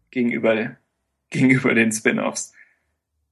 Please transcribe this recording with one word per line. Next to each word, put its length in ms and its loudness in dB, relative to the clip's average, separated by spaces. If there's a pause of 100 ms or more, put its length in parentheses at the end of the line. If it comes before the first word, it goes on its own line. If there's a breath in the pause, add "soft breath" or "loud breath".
(100)
gegenüber, 640 -2 (240)
<laughs> 300 -20
gegenüber 440 2
den 180 2
Spin-offs. 600 -4 (800 soft breath)